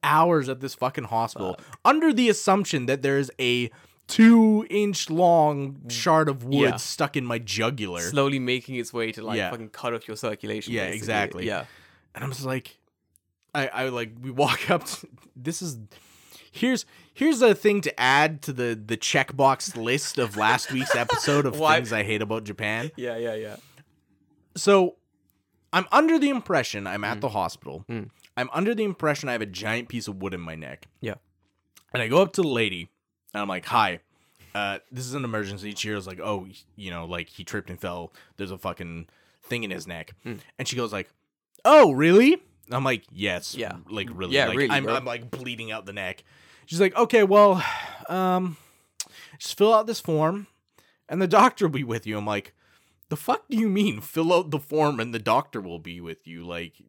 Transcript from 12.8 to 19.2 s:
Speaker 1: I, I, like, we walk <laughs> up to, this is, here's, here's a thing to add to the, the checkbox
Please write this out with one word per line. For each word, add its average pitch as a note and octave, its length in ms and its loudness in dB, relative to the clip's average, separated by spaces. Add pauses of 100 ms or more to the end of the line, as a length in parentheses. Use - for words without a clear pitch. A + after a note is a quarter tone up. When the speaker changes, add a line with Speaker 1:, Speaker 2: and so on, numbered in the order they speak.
Speaker 1:
I, C#3 140 -2
I, C3 220 -4
like, A#2 300 -6
we B2+ 120 -10
walk C#3 380 0
<laughs> - 20 -
up F3 140 2
to, - 220 -12 (280)
this C#3 260 -8
is, D3+ 160 -8 (760)
here's, B3 340 0 (280)
here's C#4 280 2
a A3+ 120 8
thing G3+ 280 2
to D#3 180 -6
add C#3+ 440 4
to C#3+ 100 -6
the, A#2+ 300 -4
the A2 140 -4
checkbox C3+ 800 0